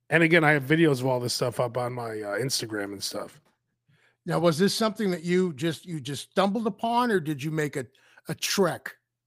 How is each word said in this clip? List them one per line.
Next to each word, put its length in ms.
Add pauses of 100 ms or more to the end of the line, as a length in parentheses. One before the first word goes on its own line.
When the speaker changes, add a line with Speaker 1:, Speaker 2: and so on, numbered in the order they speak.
(100)
Speaker 1:
And 120
again, 220
I 80
have 100
videos 380
of 60
all 140
this 140
stuff 260
up 160
on 160
my, 300
uh, 160
Instagram 540
and 100
stuff. 380 (840)
Speaker 2:
Now, 140
was 200
this 160
something 360
that 120
you 320
just, 320
you 140
just 300
stumbled 360
upon, 440
or 100
did 220
you 80
make 260
a, 100 (420)
a 60
trek? 600 (320)